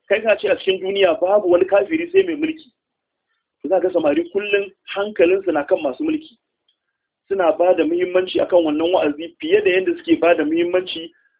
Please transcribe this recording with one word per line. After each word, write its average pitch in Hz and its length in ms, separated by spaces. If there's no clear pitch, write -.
Kai 208 140
ka 214 140
ce 208 120
a 185 80
cikin 190 240
duniya 190 400
babu 185 300
wani 180 140
kafiri 175 480
sai 190 120
mai 160 120
mulki. - 360
Za 180 120
ka 180 80
ga 180 40
samari 160 400
kullum 202 380
hankalinsu 196 580
na 143 120
kan 180 180
masu 151 220
mulki. - 320
Suna 180 240
ba 175 240
da 160 80
muhimmanci 180 560
akan 175 240
wannan 160 280
wa'azi 160 480
fiye 185 240
da 190 60
yadda 180 280
suke 165 220
ba 170 140
da 156 100
muhimmanci 170 680